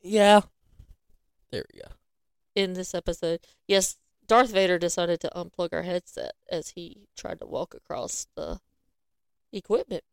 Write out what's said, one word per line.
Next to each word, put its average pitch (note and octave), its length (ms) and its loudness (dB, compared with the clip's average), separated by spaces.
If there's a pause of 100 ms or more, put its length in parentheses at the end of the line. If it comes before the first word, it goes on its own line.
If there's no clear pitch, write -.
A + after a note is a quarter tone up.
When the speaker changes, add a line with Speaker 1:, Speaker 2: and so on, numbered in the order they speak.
Speaker 1:
Yeah. G3+ 400 8 (1080)
There - 140 -8 (100)
we - 60 -20
go. G1+ 80 -18 (680)
Speaker 2:
In F#3+ 180 0
this F#3 200 -8
episode. E3+ 460 -4 (280)
Yes, F#3+ 300 2 (300)
Darth A#3+ 240 6
Vader F#3+ 260 4
decided E3+ 440 0
to - 140 -6
unplug F3 380 -6
our E3+ 100 -4
headset - 500 -6 (180)
as - 180 -6
he F3+ 460 -18
tried - 240 -10
to - 60 -12
walk - 280 -8
across - 640 -10
the - 240 -8 (920)
equipment. G#3 600 -4